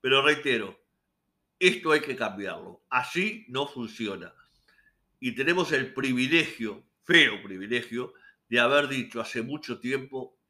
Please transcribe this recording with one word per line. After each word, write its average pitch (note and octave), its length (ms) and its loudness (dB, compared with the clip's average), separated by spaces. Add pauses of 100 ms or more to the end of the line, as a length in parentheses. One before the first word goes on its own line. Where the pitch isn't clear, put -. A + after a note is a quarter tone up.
Pero C3+ 200 6
reitero, C3+ 580 2 (800)
esto E3+ 320 4
hay D3+ 100 4
que C3+ 140 -4
cambiarlo. F#2+ 760 -6
Así G3+ 600 -2
no C3+ 180 -2
funciona. G#2 680 -8 (880)
Y B2 140 -6
tenemos D3+ 380 0
el C3 220 0
privilegio, C3 920 0 (200)
feo B2 400 4
privilegio, A2+ 720 -6 (340)
de A#2+ 120 2
haber C#3 280 4
dicho B2+ 320 -6
hace A2+ 220 -6
mucho B2+ 380 -8
tiempo C3 580 -6 (120)